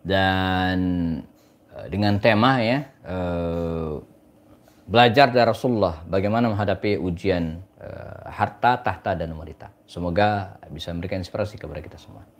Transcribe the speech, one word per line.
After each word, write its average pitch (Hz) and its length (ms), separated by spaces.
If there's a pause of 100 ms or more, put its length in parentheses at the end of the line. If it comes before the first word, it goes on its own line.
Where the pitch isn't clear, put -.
Dan, 92 760 (960)
eh, - 160
dengan 101 320
tema, 120 400
ya, 135 240 (160)
eh, 85 960 (880)
belajar 120 400
dari 120 160
Rasulullah, 107 640
bagaimana 101 400
menghadapi 104 480
ujian, 85 640 (240)
eh, - 400
harta, 120 560
tahta, 98 320
dan 82 240
wanita. 80 320 (160)
Semoga 95 720 (160)
bisa - 240
memberikan 92 240
inspirasi - 400
kepada - 240
kita - 160
semua. - 240 (160)